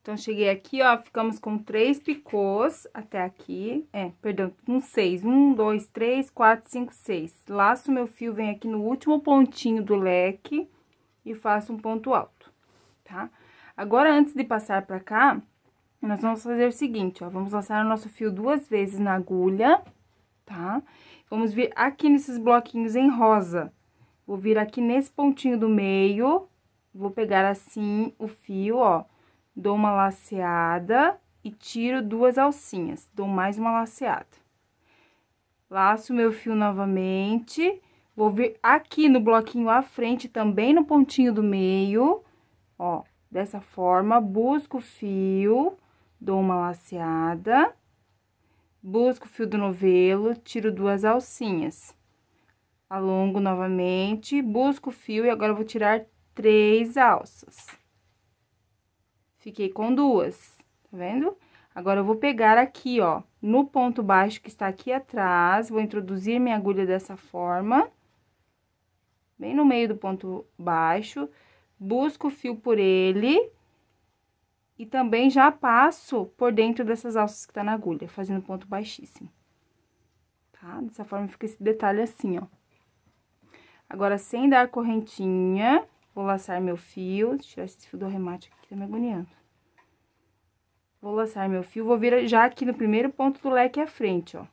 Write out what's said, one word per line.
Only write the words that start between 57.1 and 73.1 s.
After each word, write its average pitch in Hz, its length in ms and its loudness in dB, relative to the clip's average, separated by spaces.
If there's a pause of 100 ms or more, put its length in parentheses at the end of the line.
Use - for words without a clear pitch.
Fiquei 196 340 -8
com 214 200 -2
duas, 262 640 0 (280)
tá - 120 -20
vendo? 247 400 -4 (380)
Agora, 196 280 -2
eu - 40 -2
vou 220 100 0
pegar 226 440 4
aqui, 247 420 -2
ó, 165 220 0 (180)
no 240 240 2
ponto 247 380 -2
baixo 196 360 2
que - 100 -20
está 202 180 -8
aqui 190 240 -8
atrás, 196 760 0
vou 220 140 -4
introduzir 202 580 -4
minha 240 160 0
agulha 196 300 -2
dessa 185 320 -4
forma, 196 720 -2 (1500)
bem 220 160 -8
no 294 100 2
meio 240 220 4
do 214 100 -4
ponto 190 480 -10 (100)
baixo, 175 720 -2 (520)
busco 254 480 -4
o - 20 0
fio 247 260 -8
por 220 220 0
ele 196 720 2 (1300)